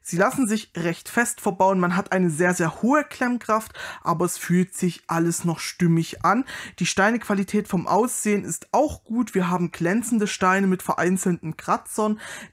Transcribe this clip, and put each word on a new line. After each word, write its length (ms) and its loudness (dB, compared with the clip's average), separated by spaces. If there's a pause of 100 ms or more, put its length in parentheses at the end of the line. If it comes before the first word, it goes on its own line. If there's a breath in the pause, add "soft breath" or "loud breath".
Sie 140 -8
lassen 300 2
sich 280 -2
recht 340 -4
fest 320 -2
verbauen, 380 2
man 160 2
hat 160 -2
eine 200 2
sehr, 240 2
sehr 260 -2
hohe 220 4
Klemmkraft, 680 -2 (280 loud breath)
aber 240 0
es 120 -2
fühlt 380 0
sich 300 -2
alles 400 0
noch 140 0
stimmig 680 0
an. 200 2 (340 loud breath)
Die 80 0
Steinequalität 800 0
vom 180 -2
Aussehen 580 0
ist 280 -10
auch 320 0
gut, 320 -2
wir 120 2
haben 240 0
glänzende 540 0
Steine 400 2
mit 160 2
vereinzelten 720 -2
Kratzern. 640 -2 (340 loud breath)